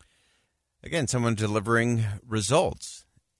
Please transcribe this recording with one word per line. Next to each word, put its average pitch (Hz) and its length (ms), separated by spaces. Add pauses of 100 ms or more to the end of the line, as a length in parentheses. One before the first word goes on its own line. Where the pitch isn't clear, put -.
(840)
Again, 151 240
someone 117 280
delivering 110 680 (240)
results. 113 800 (340)